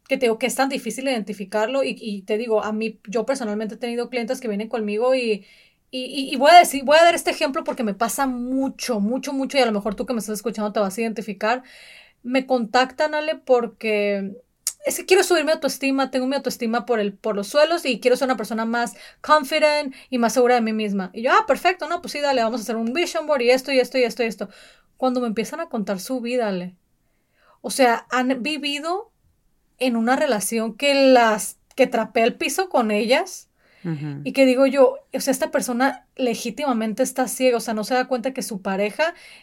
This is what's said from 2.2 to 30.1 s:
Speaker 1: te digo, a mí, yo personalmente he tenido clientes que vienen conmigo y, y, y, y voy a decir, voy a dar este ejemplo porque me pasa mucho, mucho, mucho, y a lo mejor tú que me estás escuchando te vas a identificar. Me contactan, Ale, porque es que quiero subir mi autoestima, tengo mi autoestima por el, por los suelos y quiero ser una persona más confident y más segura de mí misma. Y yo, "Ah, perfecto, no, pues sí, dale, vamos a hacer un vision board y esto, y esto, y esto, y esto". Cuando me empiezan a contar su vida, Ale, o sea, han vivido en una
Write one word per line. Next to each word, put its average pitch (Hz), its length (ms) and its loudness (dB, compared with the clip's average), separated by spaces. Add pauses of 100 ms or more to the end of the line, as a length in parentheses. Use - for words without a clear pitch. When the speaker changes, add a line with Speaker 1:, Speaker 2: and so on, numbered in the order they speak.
Speaker 1:
te 214 140 -2
digo, 220 260 0
a 214 80 -4
mí, 220 360 -6
yo 220 180 -4
personalmente 220 500 -4
he - 20 -20
tenido 240 320 -6
clientes 247 300 -4
que 247 80 -8
vienen 214 220 -6
conmigo 226 460 0
y, 220 300 -2 (460)
y, 254 140 -8
y, 269 280 -6
y 269 40 -2
voy 277 140 6
a 349 80 12
decir, 277 260 4
voy 285 120 6
a 330 60 8
dar 339 120 6
este 330 160 -2
ejemplo 311 320 -2
porque 277 200 -4
me 202 100 -2
pasa 233 340 -2
mucho, 254 760 -4
mucho, 262 320 -2
mucho, 269 240 -2
y 262 40 4
a 240 40 6
lo 226 80 0
mejor 202 220 -4
tú 247 100 -6
que 262 80 -4
me 226 60 -2
estás 214 160 -6
escuchando 214 360 -6
te 220 80 -2
vas 190 180 -2
a 233 40 -6
identificar. 220 600 -4 (600)
Me 254 220 -2
contactan, 254 720 0
Ale, 302 200 -2
porque 214 1040 0 (480)
es - 120 -2
que 339 80 -10
quiero 381 180 6
subir 320 220 2
mi 311 60 2
autoestima, 269 600 0
tengo 254 160 -2
mi 277 80 -2
autoestima 240 500 -4
por 233 140 2
el, 202 140 -2
por 220 220 -4
los 196 120 -4
suelos 320 380 2
y 254 140 0
quiero 247 180 4
ser 262 100 0
una 254 100 0
persona 220 280 -4
más 233 300 -2 (260)
confident 302 720 2 (160)
y 254 80 -4
más 233 160 2
segura 247 220 4
de 240 60 2
mí 220 120 -2
misma. 202 400 -4
Y 226 100 -10
yo, 269 80 2
"Ah, 427 160 4
perfecto, 349 420 0
no, 349 120 -4
pues - 120 -12
sí, 294 60 -8
dale, 269 240 2
vamos 226 180 -2
a - 20 -10
hacer 220 120 -4
un 226 180 -4
vision 311 340 -2
board 294 140 2
y 240 100 4
esto, 262 200 2
y 262 80 4
esto, 247 180 -2
y 254 60 4
esto, 233 200 -2
y 226 40 0
esto". 202 220 -8 (480)
Cuando 254 240 0
me 240 60 -2
empiezan 226 320 -4
a 330 100 -8
contar 202 300 -4
su 254 220 -6
vida, 233 280 -2
Ale, 180 260 -6 (840)
o - 100 -10
sea, 240 380 2
han 254 340 0
vivido 302 680 -4 (680)
en 254 180 0
una 233 180 2